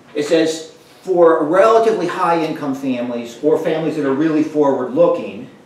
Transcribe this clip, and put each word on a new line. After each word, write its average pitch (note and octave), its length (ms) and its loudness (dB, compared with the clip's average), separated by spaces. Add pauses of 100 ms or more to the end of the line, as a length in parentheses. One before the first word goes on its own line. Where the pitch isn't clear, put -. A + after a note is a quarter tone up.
(160)
it D3 100 -2
says, - 500 0 (260)
for E3+ 440 4
relatively G3+ 600 4
high E3+ 400 -2
income C#3 300 -6
families B2 680 -6
or D3+ 140 4
families D#3+ 380 -4
that D3 100 -4
are C3+ 80 0
really D3+ 300 0
forward C3 500 -2
looking, A2 560 -2 (160)